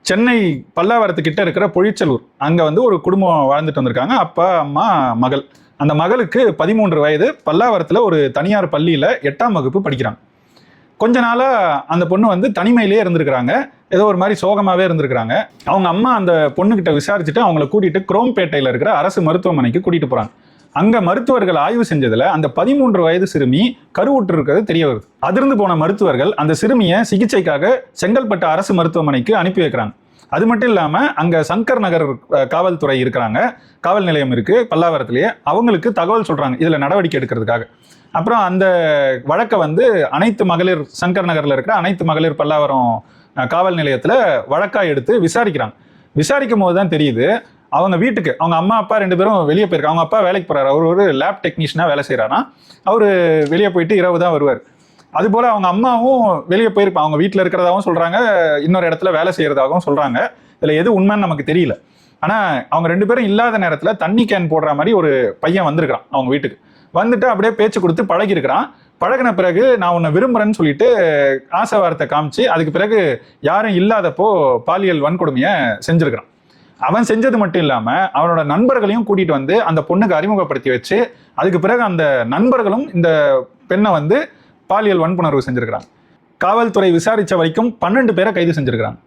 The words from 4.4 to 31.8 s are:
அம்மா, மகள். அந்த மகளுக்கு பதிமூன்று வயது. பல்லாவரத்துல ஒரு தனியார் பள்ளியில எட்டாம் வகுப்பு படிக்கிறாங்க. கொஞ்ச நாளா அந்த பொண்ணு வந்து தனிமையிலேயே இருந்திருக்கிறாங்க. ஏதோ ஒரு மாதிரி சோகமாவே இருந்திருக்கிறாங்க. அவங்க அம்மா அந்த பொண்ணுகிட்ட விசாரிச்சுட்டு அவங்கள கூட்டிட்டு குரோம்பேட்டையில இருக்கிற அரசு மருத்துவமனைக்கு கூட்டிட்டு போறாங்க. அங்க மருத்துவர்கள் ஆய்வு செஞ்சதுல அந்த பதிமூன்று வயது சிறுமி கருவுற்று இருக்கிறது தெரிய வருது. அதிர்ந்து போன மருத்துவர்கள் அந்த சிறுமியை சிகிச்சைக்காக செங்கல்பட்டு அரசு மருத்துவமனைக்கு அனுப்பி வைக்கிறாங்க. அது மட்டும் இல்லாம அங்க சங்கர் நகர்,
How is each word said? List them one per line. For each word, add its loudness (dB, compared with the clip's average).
அம்மா, 0
மகள். -2
அந்த 0
மகளுக்கு 2
பதிமூன்று 0
வயது. 2
பல்லாவரத்துல 0
ஒரு 2
தனியார் 0
பள்ளியில 0
எட்டாம் -2
வகுப்பு -2
படிக்கிறாங்க. -4
கொஞ்ச 2
நாளா 0
அந்த 0
பொண்ணு 2
வந்து 2
தனிமையிலேயே 2
இருந்திருக்கிறாங்க. 0
ஏதோ 2
ஒரு 2
மாதிரி 0
சோகமாவே 2
இருந்திருக்கிறாங்க. -2
அவங்க 0
அம்மா 0
அந்த 2
பொண்ணுகிட்ட 0
விசாரிச்சுட்டு -2
அவங்கள 0
கூட்டிட்டு 0
குரோம்பேட்டையில 0
இருக்கிற 0
அரசு 0
மருத்துவமனைக்கு 0
கூட்டிட்டு -2
போறாங்க. -4
அங்க 2
மருத்துவர்கள் 0
ஆய்வு 0
செஞ்சதுல 0
அந்த 0
பதிமூன்று 2
வயது 2
சிறுமி 0
கருவுற்று 0
இருக்கிறது 0
தெரிய 0
வருது. -2
அதிர்ந்து 0
போன 0
மருத்துவர்கள் 0
அந்த 0
சிறுமியை 2
சிகிச்சைக்காக 0
செங்கல்பட்டு 0
அரசு 0
மருத்துவமனைக்கு 0
அனுப்பி 0
வைக்கிறாங்க. -2
அது 0
மட்டும் 2
இல்லாம 0
அங்க 0
சங்கர் 0
நகர், 0